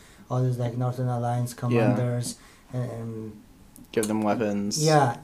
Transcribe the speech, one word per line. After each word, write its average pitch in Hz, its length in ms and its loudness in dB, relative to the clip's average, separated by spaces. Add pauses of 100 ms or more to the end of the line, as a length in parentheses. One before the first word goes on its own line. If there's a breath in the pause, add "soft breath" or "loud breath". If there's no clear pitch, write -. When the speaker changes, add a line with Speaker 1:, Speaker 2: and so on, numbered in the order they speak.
(320 loud breath)
Speaker 1:
all 127 120 2
these, 127 140 2
like, 120 200 -2
Northern 123 320 -2
Alliance 120 440 -2
Speaker 2:
Yeah. - 80 -16
Speaker 1:
commanders, 120 720 2 (380 loud breath)
and 113 580 -8 (640)
Speaker 2:
Give 110 140 0
them 107 140 0
weapons. 104 640 0
Speaker 1:
Yeah, 151 400 4